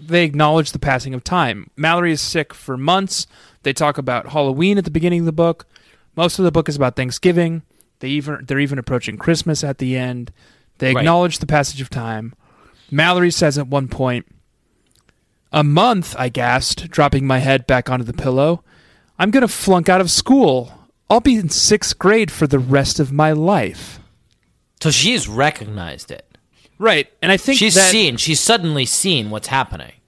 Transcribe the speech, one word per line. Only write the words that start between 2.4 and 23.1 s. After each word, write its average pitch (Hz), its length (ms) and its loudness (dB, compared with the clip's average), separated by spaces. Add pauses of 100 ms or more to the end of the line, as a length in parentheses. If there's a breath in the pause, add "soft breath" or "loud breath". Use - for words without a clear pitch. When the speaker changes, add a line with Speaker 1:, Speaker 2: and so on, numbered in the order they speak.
Speaker 1:
for - 220 -10
months. 180 500 -2 (380 soft breath)
They 139 80 -2
talk 147 260 -2
about 127 300 -4
Halloween 151 500 0
at 180 60 0
the 165 80 -8
beginning 170 280 0
of 165 60 -2
the 160 60 -2
book. 165 340 -2 (480 soft breath)
Most 170 240 -2
of 190 60 2
the 170 80 2
book 160 160 0
is 147 80 -4
about 131 180 0
Thanksgiving. 165 680 0 (360)
They 127 120 -10
even, 147 360 -6
they're 135 140 -2
even 139 180 -2
approaching 120 380 -6
Christmas 160 480 -2
at 139 140 -6
the 127 180 -4
end. 123 340 -6 (480 soft breath)
They 131 160 0
Speaker 2:
Right. 127 60 0
Speaker 1:
acknowledge 170 400 2
the 147 60 -6
passage 143 340 0
of 127 100 -12
time. 113 440 -8 (540 soft breath)
Mallory 175 440 2
says 147 260 0
at 143 80 -4
one 135 220 -4
point, 123 380 -4 (1200)
"A 151 140 0
month," 185 520 2
I 127 120 -2
gasped, 123 640 -2
dropping 139 360 2
my 131 120 2
head 131 280 0
back 127 240 0
onto 123 140 -2
the 117 80 -8
pillow. 139 500 0 (560 soft breath)
"I'm 202 120 0
gonna 240 180 4
flunk 180 400 2
out 190 140 6
of 175 80 -2
school. 151 640 2 (360)
I'll 226 120 6
be 247 160 4
in 190 120 0
sixth - 500 0
grade 208 320 4
for - 160 0
the 139 120 2
rest 135 420 0
of 135 120 -2